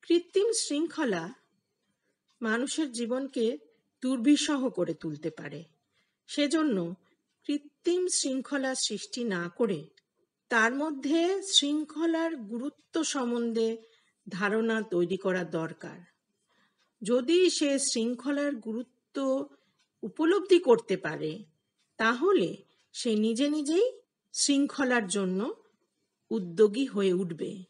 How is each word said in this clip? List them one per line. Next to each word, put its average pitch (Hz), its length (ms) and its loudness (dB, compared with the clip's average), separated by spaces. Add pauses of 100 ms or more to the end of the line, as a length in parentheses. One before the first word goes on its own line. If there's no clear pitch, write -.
কৃত্রিম 381 500 2
শৃঙ্খলা 285 800 -2 (1080)
মানুষের 247 500 -2
জীবনকে 240 680 -2 (440)
দুর্বিষহ 262 680 2
করে 170 240 -2
তুলতে 156 360 -8
পারে। 156 340 -12 (640)
সেজন্য 269 680 0 (480)
কৃত্রিম 349 640 -2
শৃঙ্খলা 262 680 -2
সৃষ্টি - 480 -6
না 180 260 -2
করে 190 380 -2 (600)
তার 240 260 2
মধ্যে 320 680 0
শৃঙ্খলার 320 920 -2
গুরুত্ব 247 680 -6
সম্বন্ধে 233 760 -2 (520)
ধারণা 214 520 0
তৈরি 175 360 0
করা 185 260 -2
দরকার। 160 560 -8 (1040)
যদি 262 460 4
সে 277 300 2
শৃঙ্খলার 262 760 -2
গুরুত্ব 262 960 -6 (520)
উপলব্ধি 339 580 4
করতে 208 380 4
পারে, 156 460 -6 (540)
তাহলে 262 680 2 (280)
সে 226 240 -2
নিজে 226 340 2
নিজেই 311 520 0 (320)
শৃঙ্খলার 269 720 2
জন্য 190 560 -2 (680)
উদ্যোগী 208 560 2
হয়ে 196 280 2
উঠবে 180 560 -4